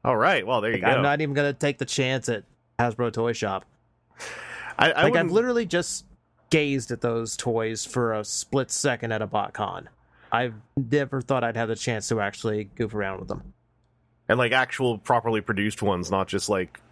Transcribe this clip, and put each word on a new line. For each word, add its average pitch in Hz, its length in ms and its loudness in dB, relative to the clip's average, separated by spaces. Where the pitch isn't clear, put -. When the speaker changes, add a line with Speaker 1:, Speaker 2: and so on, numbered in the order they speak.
Speaker 1:
All 127 100 4
right. 127 300 2
Well, 117 160 2
there 110 100 0
you 107 100 -2
Speaker 2:
Like, 117 100 4
Speaker 1:
go. 131 60 4
Speaker 2:
I'm - 60 4
not 147 180 2
even 143 120 -2
gonna 143 200 0
take 143 260 -2
the 135 60 -2
chance 127 440 -2
at 107 140 -2
Hasbro 120 320 2
Toy 117 220 0
Shop. 95 320 -4
Speaker 1:
I, 160 140 6
I 156 120 4
Speaker 2:
Like, - 20 6
I've 160 60 6
Speaker 1:
wouldn't 170 200 2
Speaker 2:
literally 233 340 2
just - 400 -2
gazed 139 400 2
at 117 100 -6
those 117 340 0
toys 113 500 -2
for 117 280 0
a 107 100 -2
split - 480 -2
second 120 400 -2
at 107 100 0
a 104 60 -2
BotCon. 98 600 -4
I've 120 220 0
never 135 440 0
thought 123 220 0
I'd 117 140 -2
have 113 120 0
the 113 60 -2
chance 110 340 -4
to 113 120 0
actually 107 440 -2
goof 107 280 -6
around 98 260 -4
with 92 100 -12
them. - 240 -10
Speaker 1:
And, 117 80 6
like, 120 140 2
actual 127 460 2
properly 117 420 2
produced 101 420 -2
ones, 90 300 0
not 95 160 2
just, - 220 -2
like, 92 320 -2